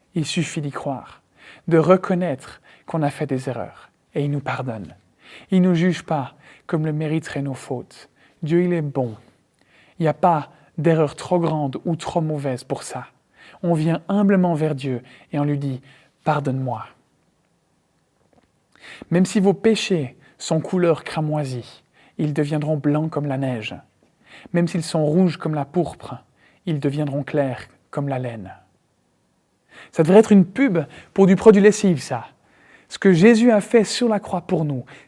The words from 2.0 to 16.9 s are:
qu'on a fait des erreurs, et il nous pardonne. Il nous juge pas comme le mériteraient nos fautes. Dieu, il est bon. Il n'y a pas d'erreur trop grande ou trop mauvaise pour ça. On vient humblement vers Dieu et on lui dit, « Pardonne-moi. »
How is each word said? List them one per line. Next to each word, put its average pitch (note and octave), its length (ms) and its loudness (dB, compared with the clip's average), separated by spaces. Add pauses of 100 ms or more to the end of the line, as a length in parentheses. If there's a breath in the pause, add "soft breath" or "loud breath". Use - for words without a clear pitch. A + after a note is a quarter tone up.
qu'on D#3+ 160 -4
a C#3+ 80 0
fait D3+ 160 -6
des C3 220 -4
erreurs, - 420 -10 (240)
et D3 100 -2
il C#3+ 60 -2
nous C#3+ 100 -4
pardonne. B2 540 -8 (560 loud breath)
Il F#3 120 4
nous F3+ 120 4
juge E3+ 280 0
pas C#3 320 -6 (320 soft breath)
comme D#3 200 -2
le D#3 60 -2
mériteraient D3+ 500 -4
nos C#3 120 -6
fautes. - 560 -12 (320 soft breath)
Dieu, E3+ 200 2
il F3 100 0
est E3 100 -2
bon. C3 340 -4 (800 soft breath)
Il E3+ 40 -2
n'y D#3 60 2
a D3 60 0
pas E3 360 0 (280 soft breath)
d'erreur D#3+ 380 2
trop - 220 -2
grande D3+ 460 -2
ou E3 120 -2
trop - 240 -4
mauvaise C#3+ 440 -4
pour - 180 -6
ça. - 240 -12 (560 soft breath)
On E3+ 120 0
vient D#3+ 340 0
humblement G3 460 2
vers D#3 200 -2
Dieu C3 280 -6 (300 loud breath)
et D3+ 60 -4
on D3 60 0
lui D3 140 -2
dit, « C3+ 220 -6 (440 soft breath)
Pardonne-moi. » C3+ 600 -4 (2250 loud breath)